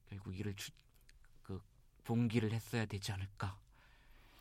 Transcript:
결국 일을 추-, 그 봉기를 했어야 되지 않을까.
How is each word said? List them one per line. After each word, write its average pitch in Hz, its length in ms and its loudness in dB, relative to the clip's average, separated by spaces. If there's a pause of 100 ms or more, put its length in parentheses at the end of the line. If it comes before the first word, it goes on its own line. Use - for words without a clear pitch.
결국 98 320 -8
일을 101 180 -2
추-, - 160 -8 (720)
그 95 180 -6 (440)
봉기를 117 480 4
했어야 113 340 2
되지 101 280 -2
않을까. 95 440 -4 (840)